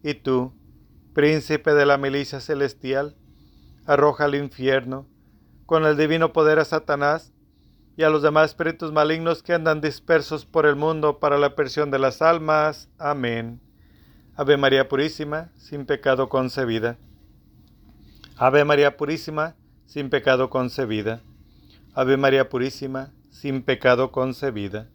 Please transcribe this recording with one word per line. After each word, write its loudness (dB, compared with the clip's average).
Y -4
tú, -2
príncipe 2
de 6
la 4
milicia -4
celestial, -4
arroja 2
al 0
infierno, -2
con 2
el 2
divino 0
poder 4
a 2
Satanás, -4
y -2
a 4
los 2
demás 4
espíritus -6
malignos 0
que -2
andan 0
dispersos -4
por 0
el 4
mundo -2
para 0
la 0
perdición -2
de -2
las 0
almas. 0
Amén. -6
Ave 2
María 2
Purísima, -4
sin -14
pecado 0
concebida. -4
Ave 4
María 2
Purísima, -6
sin -10
pecado 2
concebida. -4
Ave 2
María 2
Purísima, -6
sin -6
pecado 2
concebida. -6